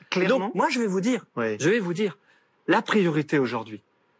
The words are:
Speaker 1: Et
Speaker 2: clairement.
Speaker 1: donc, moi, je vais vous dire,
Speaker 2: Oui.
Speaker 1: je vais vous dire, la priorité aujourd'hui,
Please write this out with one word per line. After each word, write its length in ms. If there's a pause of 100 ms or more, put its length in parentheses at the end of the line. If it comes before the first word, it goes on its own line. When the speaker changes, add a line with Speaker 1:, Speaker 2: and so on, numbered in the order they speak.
Speaker 1:
Et 100
Speaker 2:
clairement. 280
Speaker 1:
donc, 160
moi, 160
je 80
vais 80
vous 140
dire, 260 (100)
Speaker 2:
Oui. 220
Speaker 1:
je 100
vais 120
vous 120
dire, 260 (500)
la 140
priorité 580
aujourd'hui, 420 (380)